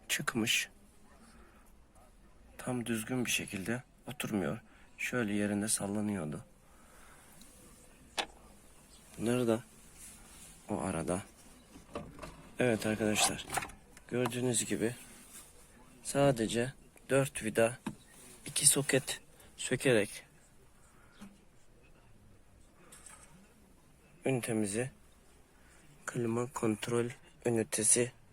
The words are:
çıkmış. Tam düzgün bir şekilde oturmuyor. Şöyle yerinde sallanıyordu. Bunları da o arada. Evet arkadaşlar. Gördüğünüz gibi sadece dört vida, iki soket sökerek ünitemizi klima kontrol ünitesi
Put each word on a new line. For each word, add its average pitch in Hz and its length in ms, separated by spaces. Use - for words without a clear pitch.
çıkmış. - 640
Tam 123 280
düzgün 117 400
bir - 60
şekilde 107 520
oturmuyor. 98 520
Şöyle 113 360
yerinde 104 340
sallanıyordu. 101 760
Bunları 120 300
da 113 160
o 90 120
arada. 87 400
Evet 113 260
arkadaşlar. 107 600
Gördüğünüz 120 580
gibi 107 300
sadece 120 680
dört 135 340
vida, 113 360
iki - 220
soket - 540
sökerek 120 680
ünitemizi 113 680
klima 120 480
kontrol 117 560
ünitesi 117 640